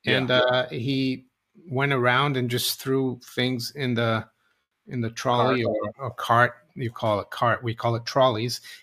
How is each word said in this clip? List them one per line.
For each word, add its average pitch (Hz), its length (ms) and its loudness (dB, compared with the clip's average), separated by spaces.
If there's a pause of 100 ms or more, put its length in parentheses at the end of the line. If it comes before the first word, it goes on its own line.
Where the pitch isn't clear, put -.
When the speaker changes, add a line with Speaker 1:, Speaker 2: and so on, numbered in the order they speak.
Speaker 1:
Yeah. 131 140 2
Speaker 2:
And, 131 120 -2
uh, 127 380 4
he 131 580 -2 (420)
went 139 240 0
around 131 440 2
and 127 140 0
just - 300 -2
threw 135 400 -2 (140)
things 123 420 -2
in 127 180 -2
the, 113 320 0 (600)
in 123 120 -6
the 113 100 -4
trolley 123 540 2
Speaker 1:
Cart. 110 120 -2 (220)
Speaker 2:
or 135 80 -8
a 120 40 -6
cart. 120 440 2 (200)
You 120 160 -6
call 107 300 0
it - 100 -12
cart. 117 320 0
We 113 120 -4
call 117 220 -2
it 117 100 -8
trolleys. 123 540 2 (220)